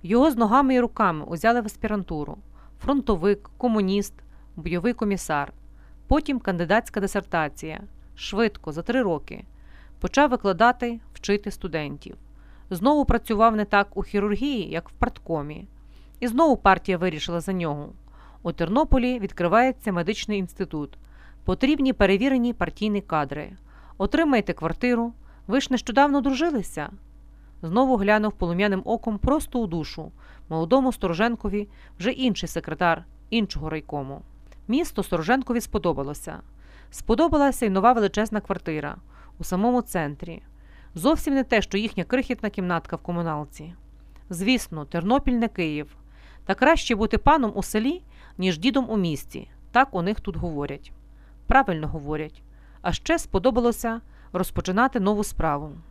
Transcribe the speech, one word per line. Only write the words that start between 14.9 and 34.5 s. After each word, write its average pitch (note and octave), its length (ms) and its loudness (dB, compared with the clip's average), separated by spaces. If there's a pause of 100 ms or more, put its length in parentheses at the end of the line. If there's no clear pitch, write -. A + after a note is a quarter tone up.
парткомі. E3 760 -4 (520)
І B3 80 -2
знову C4 300 4
партія F#3 400 2
вирішила E3+ 420 -2
за F#3 140 -4
нього. D3+ 360 -4 (540)
У E3+ 80 -2
Тернополі B3 680 2
відкривається G#3 720 2
медичний G3 480 -2
інститут. D#3+ 580 -6 (480)
Потрібні C4 480 2
перевірені A#3 600 4
партійні G3+ 480 -2
кадри. D3+ 500 -4 (460)
«Отримайте A#3 560 2
квартиру, A#3 600 -2 (340)
ви C4+ 140 2
ж - 100 -8
нещодавно C4+ 460 2
одружилися». C4 720 -2 (760)
Знову A#3+ 340 2
глянув G#3 340 2
полум'яним F#3+ 540 0
оком A3+ 320 -2
просто C4+ 420 0
у A3 80 -2
душу D#3+ 440 -8 (380)
молодому G3 420 2
Стороженкові G#3 760 -2 (320)
вже G3+ 120 0
інший A3 380 -2
секретар E3+ 560 -2 (240)
іншого F#3+ 400 -2
райкому. D3 520 -8 (460)